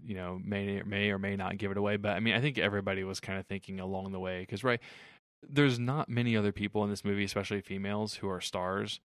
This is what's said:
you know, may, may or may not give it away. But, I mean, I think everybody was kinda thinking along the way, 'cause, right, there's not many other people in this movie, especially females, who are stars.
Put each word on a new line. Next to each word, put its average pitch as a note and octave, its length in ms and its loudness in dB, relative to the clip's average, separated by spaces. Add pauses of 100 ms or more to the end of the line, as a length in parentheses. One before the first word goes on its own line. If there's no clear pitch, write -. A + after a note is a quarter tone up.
you G#2 120 -6
know, F2+ 280 -6
may, G2+ 380 -2
may G2+ 300 2
or F#2+ 80 0
may G2 160 0
not F#2+ 200 -2
give G2 140 -2
it G2 60 -2
away. G2+ 220 4
But, G#2 180 2
I F#2+ 40 0
mean, A2+ 140 4
I A2+ 60 4
think C3 180 0
everybody G2 460 2
was F#2+ 160 -4
kinda F#2+ 240 -4
thinking F#2+ 340 -6
along F#2+ 320 -4
the F#2+ 80 -4
way, F#2 260 -4
'cause, G#2 200 -6
right, A#2+ 160 4 (680)
there's C#3 300 6
not C3 300 0
many A#2+ 280 4
other G#2 140 4
people G2+ 320 0
in G#2 80 2
this G2+ 140 -4
movie, G2+ 180 2
especially G2 380 0
females, G2+ 560 -4
who G2 120 -4
are F#2 120 -4
stars. G2 680 -2